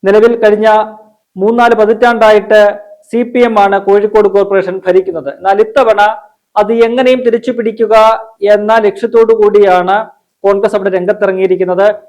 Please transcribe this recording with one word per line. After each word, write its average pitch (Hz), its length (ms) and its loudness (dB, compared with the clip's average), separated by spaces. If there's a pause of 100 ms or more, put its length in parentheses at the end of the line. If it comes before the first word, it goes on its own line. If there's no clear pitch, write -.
നിലവിൽ 214 260 2 (100)
കഴിഞ്ഞ 214 260 2 (680)
മൂന്നാല് 233 440 0
പതിറ്റാണ്ടായിട്ട് 220 800 2 (500)
സി 233 120 -2 (100)
പി 247 160 0
എം 226 60 -4 (100)
ആണ് 196 220 0
കോഴിക്കോട് 208 480 2
കോർപ്പറേഷൻ 196 400 -2 (120)
ഭരിക്കുന്നത്. 180 520 -4
എന്നാൽ 196 280 -2
ഇത്തവണ 220 340 0 (600)
അത് 214 120 -2 (160)
എങ്ങനെയും 254 380 0
തിരിച്ചു 233 300 -4
പിടിക്കുക 220 380 -4 (600)
എന്ന 208 180 -2 (140)
ലക്ഷ്യത്തോടു 226 540 0
കൂടിയാണ് 196 560 2 (480)
കോൺഗ്രസ് 202 340 0
അവിടെ 190 200 -4
രംഗത്തിറങ്ങിയിരിക്കുന്നത്. 185 880 -2 (220)